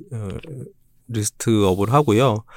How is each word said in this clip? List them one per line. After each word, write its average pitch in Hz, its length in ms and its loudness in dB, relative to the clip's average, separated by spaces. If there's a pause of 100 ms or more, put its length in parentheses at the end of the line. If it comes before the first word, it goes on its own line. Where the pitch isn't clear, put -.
(120)
어, 107 160 -10 (800)
리스트업을 104 880 0
하고요. 120 500 2 (140)